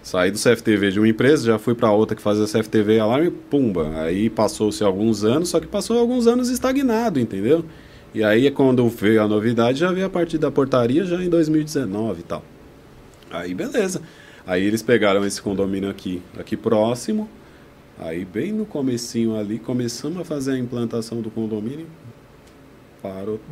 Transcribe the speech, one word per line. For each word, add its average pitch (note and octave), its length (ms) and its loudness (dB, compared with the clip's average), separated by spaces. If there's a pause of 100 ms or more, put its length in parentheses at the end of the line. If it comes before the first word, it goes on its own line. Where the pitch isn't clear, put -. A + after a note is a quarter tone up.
saí F#2 300 0
do G#2 80 -6
C - 120 2
F A2+ 120 2
T A2 140 4
V G2+ 160 2
de G2+ 80 0
uma A2 80 6
empresa, B2 360 4
já A2+ 140 2
fui A#2+ 160 0
pra A#2 160 2
outra G#2+ 240 2
que - 80 -18
fazia G#2+ 240 2
C A2+ 140 0
F A2 80 -4
T A2 160 2
V G#2+ 100 4
e A2+ 60 4
alarme, C3 300 2
pumba. F2+ 680 -2
Aí F#2+ 300 0
passou-se G#2+ 540 0
alguns G2+ 400 0
anos, D3 240 2
só E3+ 100 0
que D#3+ 80 -4
passou G#3 320 -2
alguns A#3+ 300 2
anos B3 220 2
estagnado, A#3+ 680 0
entendeu? A#2 460 0 (500)
E A2 80 -2
aí, A2 300 6
quando C3 360 4
veio A2 340 2
a G#2+ 40 2
novidade, A#2 540 2
já F3+ 100 2
veio F#3 160 -2
a F3+ 40 -4
partir E3+ 280 -2
da D3 140 0
portaria, C3 520 2
já F3+ 180 -4
em F3+ 60 -2
dois E3 200 2
mil D#3 120 2
e D3+ 40 -2
dezenove A2 560 -4
e - 20 -14
tal. E2 220 -10 (840)
Aí, F2 240 -10
beleza. F#3+ 480 -4 (460)
Aí F#2 180 0
eles G#2+ 180 0
pegaram G2+ 440 4
esse G2 160 -6
condomínio G2 480 -2
aqui, F2+ 320 -8 (160)
aqui - 180 -8
próximo. B2 720 0 (680)
Aí, E2+ 260 -8
bem G#2 260 -6
no G#3+ 140 -4
comecinho A#2+ 760 -2
ali, G#2+ 200 -6
começamos B2 640 -6
a - 20 -6
fazer C#3 280 -4
a C3 60 -2
implantação A#2+ 640 -6
do A2 100 -8
condomínio. A2 540 -6 (1160)
Parou G2 360 -8 (140)